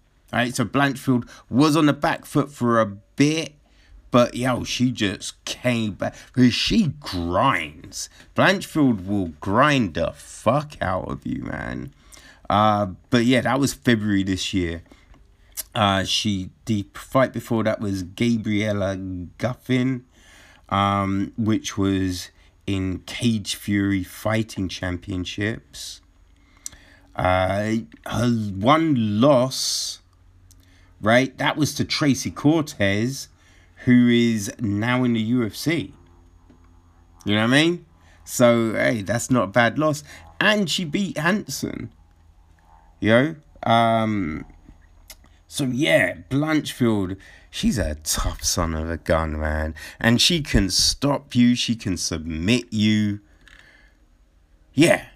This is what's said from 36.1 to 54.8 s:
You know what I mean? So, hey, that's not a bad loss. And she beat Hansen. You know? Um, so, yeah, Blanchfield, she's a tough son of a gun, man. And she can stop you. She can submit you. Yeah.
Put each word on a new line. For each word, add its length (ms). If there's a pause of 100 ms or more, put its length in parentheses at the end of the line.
You 100
know 120
what 80
I 80
mean? 240 (380)
So, 480
hey, 300
that's 280
not 140
a 40
bad 300
loss. 240 (380)
And 280
she 160
beat 340
Hansen. 720 (1080)
You 120
know? 600
Um, 760 (1040)
so, 180
yeah, 500 (140)
Blanchfield, 880 (320)
she's 300
a 240
tough 400
son 320
of 160
a 60
gun, 420
man. 380 (240)
And 200
she 220
can 280
stop 680
you. 180
She 220
can 200
submit 760
you. 480 (1500)
Yeah. 300 (100)